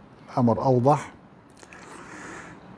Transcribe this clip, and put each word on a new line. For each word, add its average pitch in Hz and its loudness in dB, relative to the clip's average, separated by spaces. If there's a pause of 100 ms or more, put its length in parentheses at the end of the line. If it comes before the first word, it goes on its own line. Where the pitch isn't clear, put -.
(380)
أمر 117 2
أوضح. 135 2 (1600)